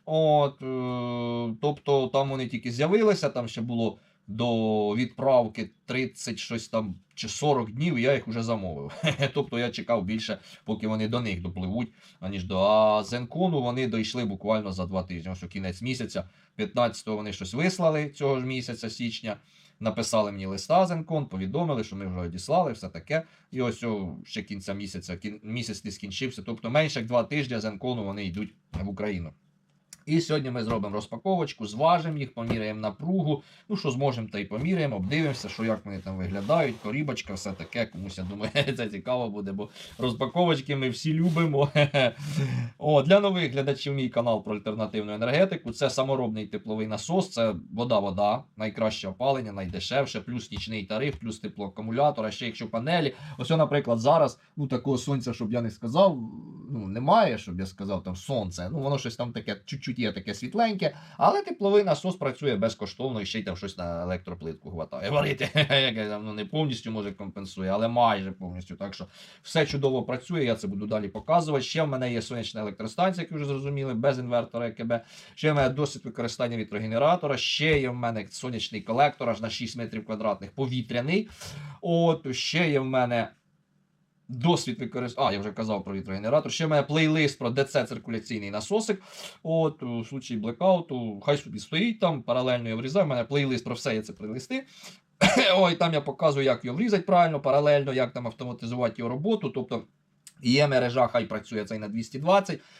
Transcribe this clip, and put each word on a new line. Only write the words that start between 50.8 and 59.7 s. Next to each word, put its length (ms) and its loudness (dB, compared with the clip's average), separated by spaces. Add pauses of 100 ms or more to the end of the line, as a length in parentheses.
тариф, 300 -2
плюс 240 -8
тепло 260 -8
акумулятора, 640 0
ще 140 -10
якщо 240 -8
панелі. 440 0 (240)
Ось, 140 -2
о, 60 6
наприклад, 420 4
зараз, 400 6 (180)
ну, 100 -2
такого 300 0
сонця, 360 -2
щоб 200 -4
я 80 2
не 100 -2
сказав, 480 4 (520)
ну, 160 -4
немає, 500 4
щоб 220 -8
я 60 -2
сказав, 380 -6
там 120 -6
сонце. 540 -4
Ну, 100 -4
воно 180 0
щось 180 -6
там 160 -6
таке, 240 -6 (100)
чуть-чуть 340 -8